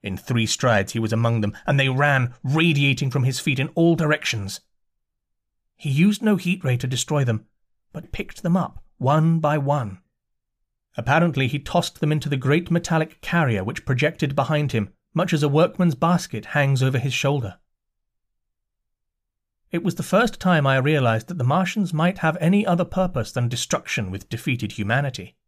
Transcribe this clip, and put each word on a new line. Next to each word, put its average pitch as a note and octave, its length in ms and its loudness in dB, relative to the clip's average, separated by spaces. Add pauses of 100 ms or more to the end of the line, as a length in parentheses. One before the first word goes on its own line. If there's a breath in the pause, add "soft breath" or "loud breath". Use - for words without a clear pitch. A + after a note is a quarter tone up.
In F#2+ 160 -6
three A#2 300 -2
strides G#2 460 2
he A2+ 80 -4
was A2 120 0
among A#2 280 2
them, G#2 160 -2 (100)
and C#3 140 2
they C3+ 80 2
ran, C3 440 2 (120)
radiating C#3 640 2
from C3 140 0
his B2+ 160 0
feet C3+ 180 -2
in C3+ 160 -2
all E3 220 4
directions. D3 640 -2 (1120)
He - 160 -8
used F#3 320 2
no G#3+ 140 4
heat F#3 260 -2
ray B2+ 140 0
to B2 100 -2
destroy C3+ 380 -2
them, A2 220 -2 (460)
but - 200 -12
picked - 320 -12
them F3 120 2
up - 280 -4 (140)
one D#3 420 2
by D3+ 180 2
one. C3+ 400 -2 (960)
Apparently C#3 500 2
he C#3 140 -2
tossed - 400 -4
them D3+ 100 0
into D3+ 180 -2
the C#3+ 80 -2
great C#3+ 360 0
metallic E3 480 -2
carrier C3 420 0
which - 240 -8
projected C#3 480 -2
behind C#3+ 380 0
him, G#2+ 200 -2 (220)
much F3 180 0
as D3+ 120 2
a D3 40 2
workman's E3 460 2
basket E3+ 520 -2
hangs C#3 360 2
over C3 160 2
his C3 140 -2
shoulder. C3+ 460 -2 (2000)
It E3+ 140 -4
was F3 100 0
the - 80 -8
first G#3+ 380 0
time E3 260 2
I C3+ 120 4
realized B2+ 500 2
that F3 100 -10
the B2 60 -2
Martians F3+ 500 0
might F3 240 0
have E3 220 0
any F#3+ 260 2
other F3 180 2
purpose F3+ 460 -2
than A#2+ 180 -2
destruction B2 640 -4
with G2 180 -10
defeated A#2+ 440 -4
humanity. A2+ 640 -4 (120)